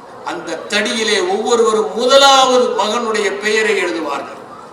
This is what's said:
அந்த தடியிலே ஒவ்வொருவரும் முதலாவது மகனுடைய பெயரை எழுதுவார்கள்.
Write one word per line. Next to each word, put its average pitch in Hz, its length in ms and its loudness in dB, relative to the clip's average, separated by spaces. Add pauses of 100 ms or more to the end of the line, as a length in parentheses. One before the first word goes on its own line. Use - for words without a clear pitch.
(260)
அந்த 165 340 -10 (100)
தடியிலே 208 600 -2
ஒவ்வொருவரும் 220 680 0
முதலாவது 262 680 4 (120)
மகனுடைய 214 540 -2
பெயரை 208 520 -2
எழுதுவார்கள். 151 560 -6 (340)